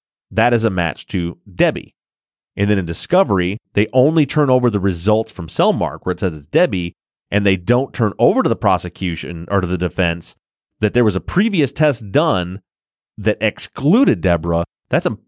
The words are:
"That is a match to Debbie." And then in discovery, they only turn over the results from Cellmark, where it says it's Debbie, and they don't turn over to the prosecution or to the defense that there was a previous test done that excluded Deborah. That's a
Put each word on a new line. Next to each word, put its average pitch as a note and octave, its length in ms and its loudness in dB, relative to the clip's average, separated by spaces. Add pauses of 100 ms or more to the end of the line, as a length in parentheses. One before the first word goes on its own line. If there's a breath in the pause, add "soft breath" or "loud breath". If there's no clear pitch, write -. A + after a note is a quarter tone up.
(320)
"That A#2 220 2
is A2 100 2
a A2 60 2
match F2 380 -4
to F2 300 -4 (160)
Debbie." D#3+ 400 -2 (640)
And G#2 140 0
then G2+ 80 4
in F#2 80 -2
discovery, G2 720 0 (160)
they G#2 200 2
only D3 340 2
turn D3 220 0
over B2+ 200 2
the G#2 100 0
results G2 520 0
from E2+ 160 -10
Cellmark, G#2 560 -2
where F#2 100 -2
it E2+ 60 -8
says F2 160 -2
it's D2 100 -16
Debbie, G2+ 480 0 (380)
and G2+ 140 0
they F#2+ 120 4
don't A#2+ 360 0
turn G#2+ 260 0
over G#3 240 4
to D#3+ 60 0
the A2+ 60 0
prosecution F2 920 -4
or G2 120 2
to F2+ 40 0
the F2 120 -2
defense E2+ 580 -4 (440)
that G#2 140 0
there A#2+ 100 4
was G#2 120 2
a F#2 60 -4
previous F#3+ 500 0
test C3 400 0
done G2 500 0 (560)
that G#2 240 -2
excluded C#3 800 0
Deborah. E2+ 440 0 (240)
That's - 180 0
a A2 100 -2 (100)